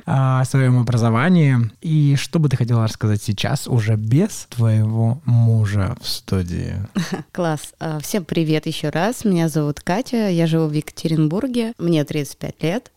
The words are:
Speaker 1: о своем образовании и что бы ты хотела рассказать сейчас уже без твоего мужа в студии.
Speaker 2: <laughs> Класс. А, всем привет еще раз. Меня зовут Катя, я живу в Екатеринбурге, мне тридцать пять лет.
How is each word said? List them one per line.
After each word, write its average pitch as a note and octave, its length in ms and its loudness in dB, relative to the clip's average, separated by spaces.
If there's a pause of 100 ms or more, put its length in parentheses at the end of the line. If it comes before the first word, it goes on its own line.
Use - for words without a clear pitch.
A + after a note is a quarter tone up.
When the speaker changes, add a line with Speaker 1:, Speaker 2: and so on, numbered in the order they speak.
Speaker 1:
о C3 400 2
своем B2+ 340 4
образовании A#2+ 920 2 (120)
и D3+ 340 2
что - 240 -2
бы D3+ 100 4
ты C3 60 0
хотела A#2+ 280 2
рассказать G#2+ 380 0
сейчас G#2 460 -2
уже A2 280 2
без A#2 540 0
твоего A2+ 760 0
мужа G#2+ 760 2
в - 60 -12
студии. F2 680 -4 (300)
Speaker 2:
<laughs> - 280 -10
Класс. D#3+ 460 -4
А, D3+ 200 -6
всем F3+ 240 -4
привет D#3 440 -2
еще D#3 240 -4
раз. G3 340 -2
Меня E3+ 240 2
зовут D3 320 -2
Катя, G#3+ 480 -2
я E3 160 2
живу D#3+ 220 0
в D3+ 60 -4
Екатеринбурге, E3+ 1040 -2
мне E3+ 240 0
тридцать D3 340 -6
пять - 240 -12
лет. F3 360 -4